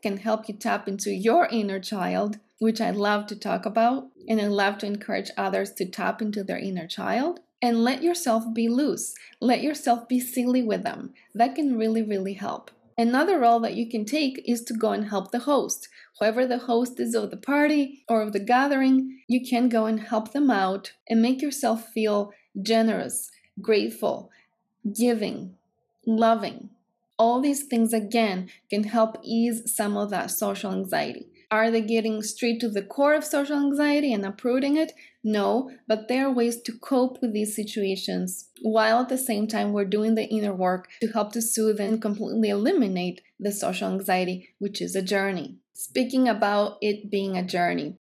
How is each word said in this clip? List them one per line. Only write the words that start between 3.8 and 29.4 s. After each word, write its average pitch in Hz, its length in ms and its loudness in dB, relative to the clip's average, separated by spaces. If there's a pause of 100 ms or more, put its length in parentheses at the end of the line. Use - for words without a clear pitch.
And 220 100 4
I 208 60 0
love 202 340 2
to 214 60 -6
encourage 202 500 -4
others 196 380 -2
to - 160 -4
tap 196 320 -4
into 208 220 -4
their 190 160 -4
inner 185 260 -6
child. 208 540 -2 (200)
And 233 240 2
let 254 200 0
yourself 269 400 0 (100)
be 233 160 0
loose. 247 460 0 (240)
Let 233 240 2
yourself 262 440 0
be 254 120 2
silly 247 420 0
with 202 220 0
them. - 320 -8 (180)
That 254 220 2
can 285 200 0
really, 220 280 2
really 196 300 -4
help. - 360 -8 (280)
Another 269 420 4
role 233 200 6
that 226 160 -2
you 226 140 -2
can 214 160 -4
take 277 420 -2
is 233 160 0
to - 100 -8
go 220 200 0
and 202 160 -2
help 196 220 -4
the 247 80 -2
host. 254 500 0 (280)
Whoever 220 300 2
the 247 120 -2
host 247 380 0
is 233 160 -2
of 214 160 -2
the - 60 -12
party 294 720 0
or 226 140 2
of 214 100 -4
the 208 80 -2
gathering, 262 880 2
you 247 180 2
can 247 220 2
go 226 180 2
and 220 140 0
help 220 320 -4
them 285 180 2
out 196 440 0 (160)
and 226 120 6
make 262 200 2
yourself 247 480 -2
feel 208 420 0 (300)
generous, 226 680 0 (300)
grateful, 214 680 0 (640)
giving, 220 640 -2 (480)
loving. 226 640 2 (500)
All 233 220 4
these 285 220 0
things, 226 280 2
again, 214 580 0 (200)
can 208 160 0
help 220 380 2
ease 226 520 -2